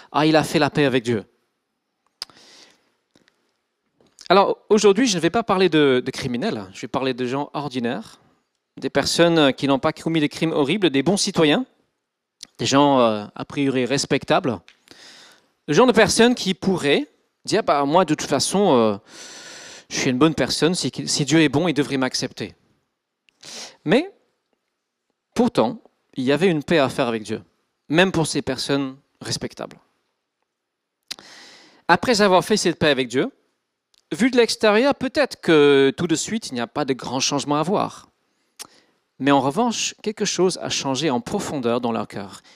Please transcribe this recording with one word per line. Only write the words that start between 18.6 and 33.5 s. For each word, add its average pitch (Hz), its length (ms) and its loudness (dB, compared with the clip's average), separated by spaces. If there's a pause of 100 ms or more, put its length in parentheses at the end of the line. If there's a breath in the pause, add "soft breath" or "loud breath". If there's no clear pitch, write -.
euh, 110 220 2 (920 loud breath)
je - 80 -6
suis - 100 -2
une 127 80 0
bonne 151 180 4
personne, 151 400 0
si, 143 160 -4 (140)
si 147 220 -2
Dieu 156 160 4
est 147 80 2
bon, 156 180 0
il 147 60 -2
devrait 135 240 -2
m'accepter. » 127 560 -6 (1300 loud breath)
Mais, 269 260 0 (1200)
pourtant, 220 480 0 (320)
il 131 100 -6
y 135 80 0
avait 160 160 2
une 156 140 0
paix 170 160 0
à 135 100 2
faire 120 200 -2
avec 113 140 -4
Dieu, 107 200 -10 (480)
même 180 220 2
pour 160 140 0
ces 147 140 -4
personnes 135 560 -4 (240)
respectables. - 580 -10 (2000 loud breath)
Après 202 360 2
avoir 185 220 4
fait 214 120 0
cette 175 220 -2
paix 160 100 2
avec 131 200 0
Dieu, 147 220 -2 (840)